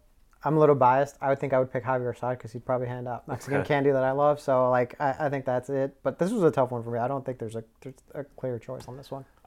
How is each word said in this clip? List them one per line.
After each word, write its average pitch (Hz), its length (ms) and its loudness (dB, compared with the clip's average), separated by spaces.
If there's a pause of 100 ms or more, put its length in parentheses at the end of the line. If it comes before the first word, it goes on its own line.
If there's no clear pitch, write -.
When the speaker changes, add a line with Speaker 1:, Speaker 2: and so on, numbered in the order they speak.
(460)
Speaker 1:
I'm 151 120 2
a - 20 6
little 147 160 8
biased. 131 460 4
I 139 80 0
would 135 100 2
think 135 140 -4
I 131 60 4
would 127 120 0
pick 117 140 -6
Javier 123 280 -2
Assad 123 240 -4
'cause 113 140 -14
he'd 120 140 -14
probably 127 220 -2
hand 123 200 -8
out 117 220 -8
Mexican 135 320 -4
Speaker 2:
Okay. - 80 -6
Speaker 1:
candy 143 220 2
that 131 120 2
I 131 80 2
love. 143 300 2
So, 127 280 4
like, 123 300 2
I, 139 180 0
I 151 120 -2
think 135 160 -4
that's 127 240 -2
it. 139 340 -2
But 131 160 -4
this 180 140 0
was 214 100 2
a 151 80 6
tough 127 180 2
one 120 140 -6
for 117 80 -8
me. 120 80 -2
I 120 80 0
don't 135 180 -6
think 127 140 -8
there's 110 160 -8
a, 113 80 -8 (160)
there's 131 160 -16 (180)
a 147 120 -10
clear 123 340 -8
choice 127 300 -14
on 127 80 -14
this 143 120 -18
one. 135 140 -10 (240)